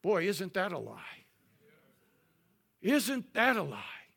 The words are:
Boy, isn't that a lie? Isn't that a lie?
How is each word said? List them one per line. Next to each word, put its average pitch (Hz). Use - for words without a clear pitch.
Boy, 185
isn't 185
that 196
a 160
lie? -
Isn't 254
that 233
a 196
lie? -